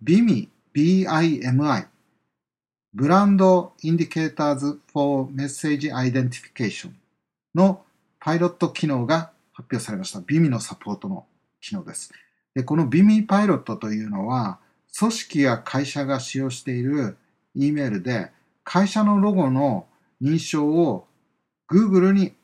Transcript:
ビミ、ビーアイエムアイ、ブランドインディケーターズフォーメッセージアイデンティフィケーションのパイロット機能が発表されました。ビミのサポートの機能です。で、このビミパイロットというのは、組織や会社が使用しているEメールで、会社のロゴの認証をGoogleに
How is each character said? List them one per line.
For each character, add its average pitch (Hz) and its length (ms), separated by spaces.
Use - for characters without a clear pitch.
ビ 170 200
ミ、 165 280
ビ 175 340
ー - 60
ア 160 120
イ 156 200
エ 127 80
ム 143 180
ア 120 100
イ、 - 80
ブ 117 140
ラ 190 180
ン 202 100
ド 185 460
イ 156 100
ン 170 60
デ 165 80
ィ - 40
ケ 160 180
ー 151 60
タ 147 200
ー - 40
ズ 143 220
フ 147 60
ォ 139 300
ー 139 60
メ 135 100
ッ - 40
セ 151 200
ー 147 80
ジ 147 140
ア 127 140
イ 127 60
デ 131 100
ン 123 80
テ 123 80
ィ - 40
フ - 80
ィ - 40
ケ 123 120
ー 101 40
シ - 180
ョ - 20
ン - 60
の 190 280
パ 156 160
イ 170 40
ロ 175 80
ッ 170 60
ト 170 160
機 - 180
能 127 180
が 160 260
発 - 180
表 120 80
さ 110 120
れ 104 60
ま 92 60
し - 80
た。 101 100
ビ 147 180
ミ 160 100
の 123 100
サ - 160
ポ - 180
ー - 20
ト 98 140
の 95 160
機 - 160
能 90 80
で - 120
す。 - 180
で、 127 80
こ 147 120
の 156 120
ビ 143 160
ミ 214 200
パ 202 200
イ 208 40
ロ 175 80
ッ 131 80
ト 113 140
と 107 140
い 107 120
う 110 60
の 98 180
は、 113 320
組 226 140
織 - 300
や 123 160
会 135 280
社 139 200
が 135 140
使 127 200
用 135 100
し 123 140
て 139 80
い 123 120
る 131 340
E 143 160
メ 147 140
ー 127 40
ル 101 120
で、 113 300
会 196 240
社 214 160
の 208 160
ロ 202 140
ゴ 156 160
の 131 360
認 151 180
証 151 280
を 151 400
Google 190 400
に 196 220